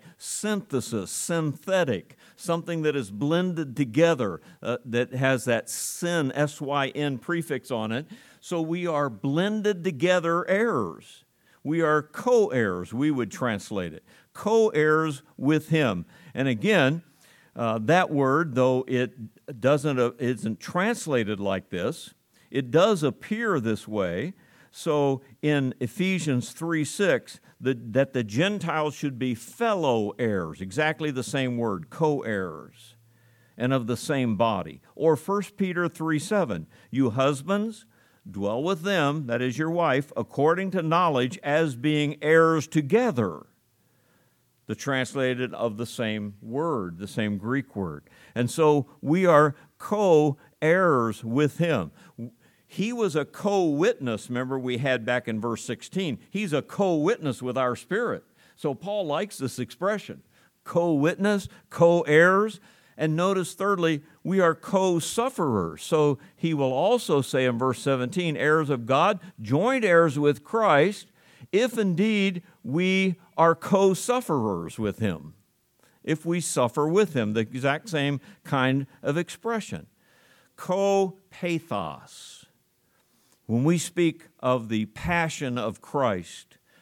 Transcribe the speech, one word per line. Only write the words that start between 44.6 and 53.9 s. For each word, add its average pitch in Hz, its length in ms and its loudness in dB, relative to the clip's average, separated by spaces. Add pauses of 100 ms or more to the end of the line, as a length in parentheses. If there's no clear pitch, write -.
The 110 100 -8
translated 127 800 -4
of 107 240 -4
the 117 80 -6
same 107 560 -6
word, 113 560 -4
the 98 100 -10
same 107 300 -2
Greek 123 380 -4
word. 85 340 -8 (240)
And 120 160 0
so 151 380 4 (120)
we 175 260 2
are 151 300 6 (220)
co-heirs 156 1500 2
with 135 360 0
him. 139 320 0 (760)
He 208 240 -4
was 214 240 -2
a 147 100 0
co-witness, 156 1000 0